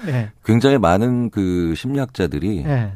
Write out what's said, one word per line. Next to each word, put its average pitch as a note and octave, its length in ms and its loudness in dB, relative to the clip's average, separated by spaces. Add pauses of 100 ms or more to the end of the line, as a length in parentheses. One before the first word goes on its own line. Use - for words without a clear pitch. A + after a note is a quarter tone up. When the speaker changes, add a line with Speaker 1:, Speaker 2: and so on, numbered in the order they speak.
Speaker 1:
예. A#2+ 240 -4 (140)
Speaker 2:
굉장히 A#2+ 320 4
많은 A2+ 540 2
그 F2 440 0
심리학자들이 G2+ 840 -4
Speaker 1:
예. B2 360 -2